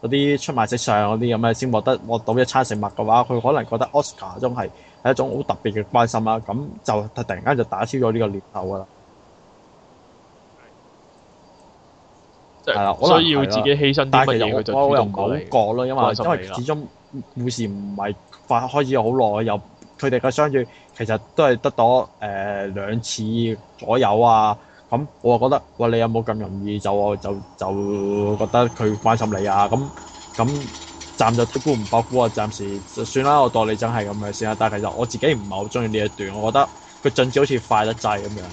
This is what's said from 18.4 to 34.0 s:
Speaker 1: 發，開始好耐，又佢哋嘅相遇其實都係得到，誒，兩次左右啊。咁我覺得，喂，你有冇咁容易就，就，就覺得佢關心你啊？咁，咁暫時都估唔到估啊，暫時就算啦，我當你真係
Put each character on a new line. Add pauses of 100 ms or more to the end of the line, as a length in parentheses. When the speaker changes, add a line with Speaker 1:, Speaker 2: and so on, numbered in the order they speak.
Speaker 1:
發，
開
始
好
耐，
又 (400)
佢
哋
嘅
相
遇 (300)
其
實 (160)
都
係
得
到， (100)
誒，
兩
次 (540)
左
右
啊。 (320)
咁 (160)
我
覺
得， (140)
喂，
你
有
冇
咁
容
易
就，
就， (240)
就
覺
得
佢
關
心
你
啊？
咁， (460)
咁 (480)
暫
時
都
估
唔
到
估
啊，
暫
時
就
算
啦，
我
當
你
真
係